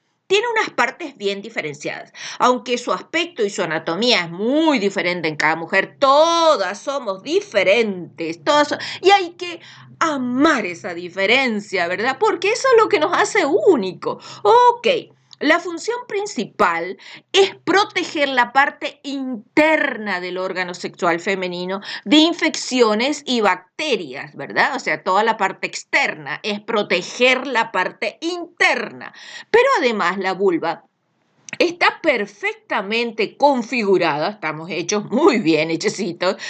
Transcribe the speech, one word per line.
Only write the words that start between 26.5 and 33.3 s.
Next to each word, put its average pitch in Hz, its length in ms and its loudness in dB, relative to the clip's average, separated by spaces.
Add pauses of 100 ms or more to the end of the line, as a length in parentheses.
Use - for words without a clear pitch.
proteger 214 840 0
la 226 260 -2
parte 185 480 -4
interna. 339 920 -4 (380)
Pero 494 160 6 (120)
además 202 400 0
la 190 160 -2
vulva 165 500 0 (720)
está 349 420 0
perfectamente 226 1400 -4